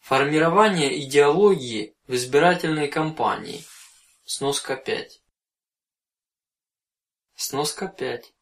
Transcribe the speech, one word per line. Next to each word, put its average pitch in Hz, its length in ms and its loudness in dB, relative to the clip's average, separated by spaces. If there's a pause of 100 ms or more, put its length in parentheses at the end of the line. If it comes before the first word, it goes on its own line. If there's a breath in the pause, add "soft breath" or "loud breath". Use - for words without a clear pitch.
(100)
Формирование 156 920 2
идеологии 143 880 2 (140)
в 127 80 -4
избирательной 151 720 2
кампании. 131 760 -4 (600)
Сноска 139 500 -6
пять. - 480 -8 (2250)
Сноска 147 500 -6
пять. - 540 -10